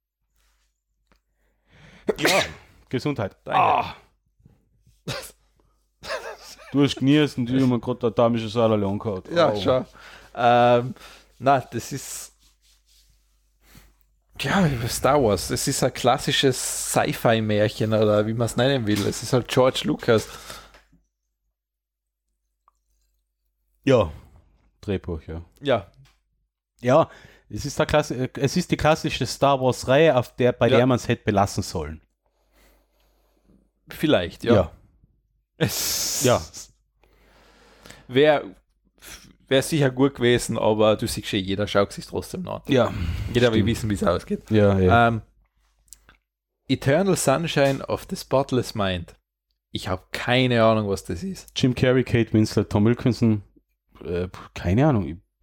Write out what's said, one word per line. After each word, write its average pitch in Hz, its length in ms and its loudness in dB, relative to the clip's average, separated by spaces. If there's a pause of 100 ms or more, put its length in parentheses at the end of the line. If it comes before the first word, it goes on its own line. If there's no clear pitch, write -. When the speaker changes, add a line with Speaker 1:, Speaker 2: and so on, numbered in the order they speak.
(2250)
Speaker 1:
Ja. 185 200 2 (500)
Gesundheit. 131 460 -4 (100)
Speaker 2:
Danke. 147 140 0
Speaker 1:
Ah. 147 360 0 (2750)
Du 139 120 2
hast 131 140 0
genießt 143 420 2
und 120 100 -4
ich 135 140 0
hab 127 60 4
mir 120 100 2
grad 123 240 -6
der 117 80 0
damische 117 360 2
Salale 110 380 2
angehaut. 98 460 -6
Speaker 2:
Ja, 165 180 2
Speaker 1:
Au. 104 100 -2
Speaker 2:
schau. 127 260 0 (500)
Ähm, 123 580 4 (460)
na, 131 220 2
das - 300 -10
ist, - 440 -12 (2000)
ja, 170 280 0
über 120 200 -4
Star 139 360 0
Wars. 101 240 0
Das 127 200 -4
ist 139 160 -2
ein 131 100 0
klassisches - 1000 -2
Sci-Fi-Märchen 110 1000 0
oder 107 360 2
wie 113 80 -4
man's 117 200 -4
nennen 127 300 0
will. 104 220 0
Es - 160 -6
ist 120 100 -6
halt 123 140 0
George 127 380 2
Lucas. - 420 0 (3500)
Speaker 1:
Ja. 113 280 4 (720)
Drehbuch, 87 420 -6
ja. 85 200 -12 (180)
Speaker 2:
Ja. 123 300 -2 (920)
Speaker 1:
Ja, 131 280 2 (400)
es 107 160 -10
ist 139 140 -10
der 151 60 0
Klasse-, 143 520 0
es 131 180 -2
ist 180 160 -2
die 151 60 0
klassische 151 480 0
Star 139 340 0
Wars-Reihe, 131 560 2
auf 120 200 -2
der, 123 180 2
bei 120 160 2
Speaker 2:
Ja. 131 80 4
Speaker 1:
der 123 80 4
man's 127 220 0
hätte 117 160 -4
belassen 101 400 0
sollen. 80 380 -10 (1900)
Speaker 2:
Vielleicht, 107 540 -2
ja. 113 100 2
Speaker 1:
Ja. 95 180 2 (840)
Speaker 2:
Es - 640 -4
Speaker 1:
Ja. 117 180 2 (1700)
Speaker 2:
wär, 139 360 2 (1040)
wär 131 140 2
sicher 139 300 0
gut 135 240 0
gewesen, 120 420 0
aber 107 380 2
du 113 120 -4
siehst - 200 -8
schon, 110 120 -2
jeder 95 280 -4
schaut 101 240 0
sich's - 160 -16
trotzdem - 360 -10
noch - 220 -12
an. 139 80 -2
Speaker 1:
Ja. 120 200 2 (400)
Speaker 2:
Jeder 120 180 4
will 110 80 2
Speaker 1:
Stimmt. 98 80 2
Speaker 2:
wissen, 110 220 -2
wie's 101 140 -4
ausgeht. 90 480 -4
Speaker 1:
Ja, 101 280 4
ja. 117 300 4
Speaker 2:
Ähm, 113 120 -4 (1500)
Eternal 156 500 0
Sunshine 139 720 0
of - 220 -6
the 98 60 -10
Spotless 127 600 -2
Mind. 92 400 -4 (560)
Ich - 180 -10
hab - 240 -8
keine 123 500 0
Ahnung, 110 240 2
was 98 160 -4
das 90 200 -10
ist. - 360 -12
Speaker 1:
Jim 127 160 2
Carrey, 127 280 2
Kate 117 280 0
Winslet, 107 380 2
Tom 104 160 2
Wilkinson. 113 580 0 (600)
Äh, 87 240 -4 (240)
keine 113 340 0
Ahnung, 107 200 0
ich 82 100 -10 (260)